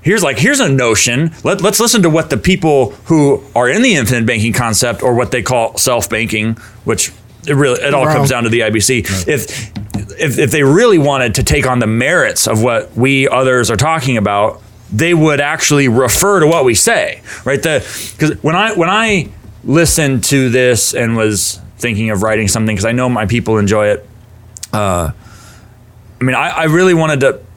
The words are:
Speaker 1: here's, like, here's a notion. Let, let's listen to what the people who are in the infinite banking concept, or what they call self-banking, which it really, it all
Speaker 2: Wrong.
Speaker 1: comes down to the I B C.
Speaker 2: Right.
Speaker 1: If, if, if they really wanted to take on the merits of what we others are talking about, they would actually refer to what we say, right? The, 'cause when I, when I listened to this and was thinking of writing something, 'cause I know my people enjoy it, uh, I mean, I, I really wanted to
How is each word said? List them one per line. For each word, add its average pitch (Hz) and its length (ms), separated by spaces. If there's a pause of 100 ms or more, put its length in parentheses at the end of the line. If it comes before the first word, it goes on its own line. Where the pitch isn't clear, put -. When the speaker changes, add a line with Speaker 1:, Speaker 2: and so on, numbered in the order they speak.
Speaker 1:
here's, 208 220
like, 135 140
here's 269 220
a 202 100
notion. 127 640 (120)
Let, 147 180
let's 180 180
listen 226 240
to 175 80
what 160 180
the 139 80
people 147 540 (140)
who 147 380 (120)
are 123 140
in 185 120
the 247 140
infinite 120 320
banking 113 260
concept, 117 480
or 123 140
what 120 160
they 123 100
call 117 360
self-banking, 113 760 (300)
which - 280 (360)
it 156 80
really, 135 260
it 143 140
all 131 100
Speaker 2:
Wrong. 151 120
Speaker 1:
comes 139 120
down 123 140
to 113 60
the 113 140
I 110 60
B 107 100
C. 120 220
Speaker 2:
Right. 95 260
Speaker 1:
If, - 440 (480)
if, 135 180
if 139 140
they 156 120
really 185 360
wanted 135 360
to - 80
take 147 220
on 123 140
the 113 80
merits 123 600
of 110 140
what 113 340
we 135 320
others 127 440
are 110 60
talking 135 400
about, 104 440 (300)
they 160 220
would 156 260
actually 143 480
refer 131 520
to 151 80
what 160 180
we 120 80
say, - 480 (240)
right? 135 160
The, 151 180 (380)
'cause 156 140 (100)
when 156 140
I, 214 180
when 175 160
I 208 400 (340)
listened 143 640
to 135 240
this 123 460
and 117 200
was 107 440 (180)
thinking 113 320
of 101 140
writing 110 240
something, 110 280
'cause 98 100
I 113 60
know 127 160
my 110 200
people 110 320
enjoy 104 300
it, - 160 (680)
uh, 87 380 (1080)
I - 40
mean, 127 120
I, 147 140
I 160 160
really 175 300
wanted 156 240
to 127 200 (180)